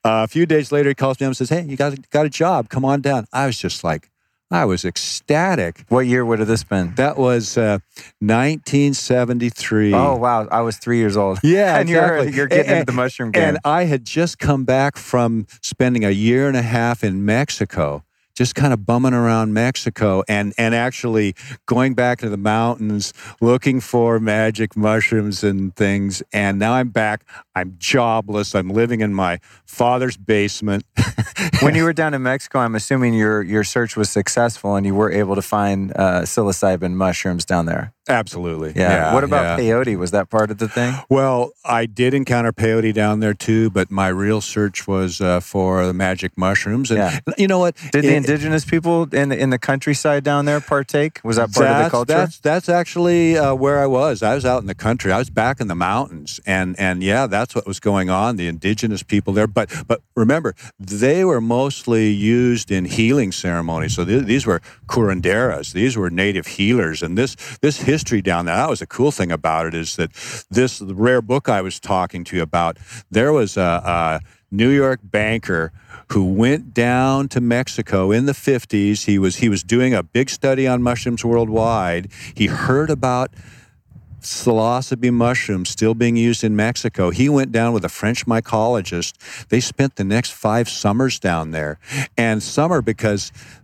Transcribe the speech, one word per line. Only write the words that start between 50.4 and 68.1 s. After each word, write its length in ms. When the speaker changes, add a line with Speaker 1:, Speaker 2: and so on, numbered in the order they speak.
Speaker 2:
there 160
partake? 640
Was 120
that 160
part 140
of 100
the 60
Speaker 1:
That's, 80
Speaker 2:
culture? 240
Speaker 1:
that's, 260
that's 280
actually, 680
uh, 180
where 260
I 60
was. 360
I 120
was 120
out 140
in 60
the 80
country. 380
I 60
was 120
back 300
in 80
the 60
mountains. 720
And, 320
and 240
yeah, 240
that's 280
what 120
was 140
going 300
on, 260
the 100
indigenous 560
people 300
there. 140
But, 400
but 140
remember, 400
they 460
were 160
mostly 680
used 600
in 140
healing 480
ceremonies. 600
So 100
th-, 200
these 220
were 140
curanderas. 840
These 240
were 140
native 360
healers. 560
And 160
this, 180
this 220
history 400